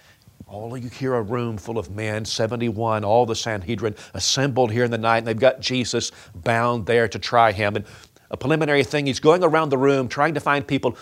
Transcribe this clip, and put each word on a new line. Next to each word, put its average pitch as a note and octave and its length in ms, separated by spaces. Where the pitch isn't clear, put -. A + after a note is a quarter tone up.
all A2+ 320
you A#2+ 120
hear C3 260
a A#2 80
room A#2 340
full A#2 220
of G2+ 100
men, G#2+ 360
seventy-one, A2+ 800
all A2+ 220
the A2+ 100
Sanhedrin G#2+ 600
assembled B2+ 580
here A#2+ 120
in A#2+ 80
the A#2 80
night, A2+ 180
and A#2 100
they've A#2 80
got B2 260
Jesus A#2+ 500
bound A#2 500
there A#2 220
to G#2+ 100
try A2+ 360
him. G#2 220
And G#2 100
a - 40
preliminary D3 480
thing, D3 220
he's B2+ 120
going E3 240
around D#3 280
the C#3 60
room C3+ 300
trying D3+ 280
to D3 40
find C#3+ 260
people C3+ 360